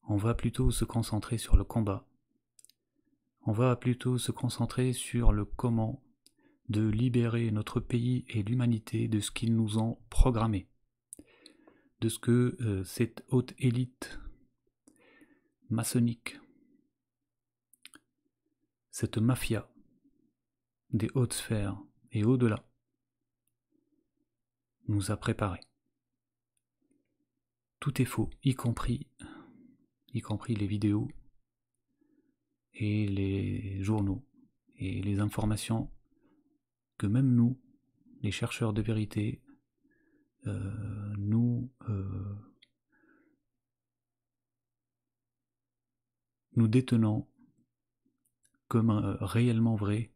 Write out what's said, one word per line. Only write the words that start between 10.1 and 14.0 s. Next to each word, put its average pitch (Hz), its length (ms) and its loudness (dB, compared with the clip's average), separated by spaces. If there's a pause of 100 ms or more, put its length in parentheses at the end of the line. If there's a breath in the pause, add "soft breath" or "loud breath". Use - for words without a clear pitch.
de 113 80 0
ce - 100 -8
que, 123 420 2
euh, 98 220 0
cette - 460 -4
haute 127 280 0
élite 127 600 -2 (1500 soft breath)